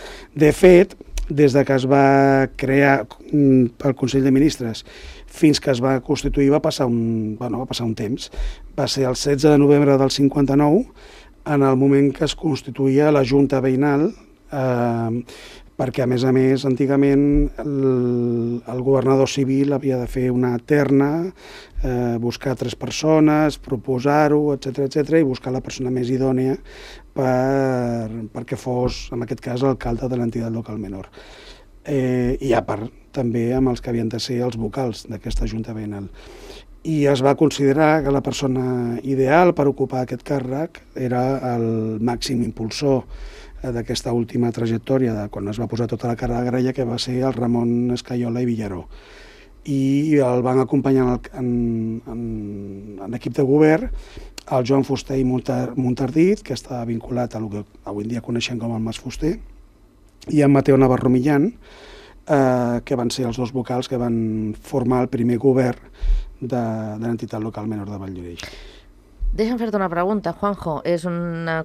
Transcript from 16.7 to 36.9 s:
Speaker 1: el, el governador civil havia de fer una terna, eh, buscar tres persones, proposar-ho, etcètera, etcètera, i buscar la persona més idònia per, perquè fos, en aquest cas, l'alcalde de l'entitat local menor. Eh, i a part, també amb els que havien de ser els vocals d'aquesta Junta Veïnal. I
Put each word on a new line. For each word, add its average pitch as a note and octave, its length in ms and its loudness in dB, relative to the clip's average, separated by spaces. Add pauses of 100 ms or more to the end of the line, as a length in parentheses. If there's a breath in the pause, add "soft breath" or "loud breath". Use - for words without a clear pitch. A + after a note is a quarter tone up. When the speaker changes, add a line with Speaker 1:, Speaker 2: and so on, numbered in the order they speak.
Speaker 1:
el, B2 960 0 (100)
el B2+ 160 -6
governador C3+ 480 4
civil C#3 400 0
havia C3+ 300 0
de A#2 100 -6
fer B2+ 200 -2
una B2 280 0
terna, D3 720 2 (480 loud breath)
eh, B2 420 0
buscar A#2+ 380 -4
tres - 180 -6
persones, D3+ 840 2
proposar-ho, C#3+ 840 2 (160)
etcètera, C3+ 320 -4
etcètera, D3+ 320 2
i - 20 4
buscar B2+ 320 -2
la C3 80 -4
persona B2+ 300 -6
més B2 180 -2
idònia C3 460 0 (560 loud breath)
per, B2+ 960 0 (240)
perquè A#2+ 260 -8
fos, B2 460 -4 (100)
en A#2+ 80 -6
aquest A#2 220 -8
cas, B2 180 -4
l'alcalde A#2+ 460 -2
de B2 100 -4
l'entitat A#2 320 -4
local A2 280 -8
menor. G2 280 -10 (800 loud breath)
Eh, B2+ 560 0
i C3+ 120 0
a A#2 140 2
part, G#2+ 240 -6 (240)
també A#2 400 0
amb C3 160 2
els A#2+ 100 -4
que - 80 -8
havien A#2 220 -2
de A2+ 100 -6
ser B2 220 -4
els A2+ 160 -4
vocals A2+ 480 -6
d'aquesta - 420 -4
Junta A2 240 -8
Veïnal. G#2 360 -10 (720 loud breath)
I D3+ 240 0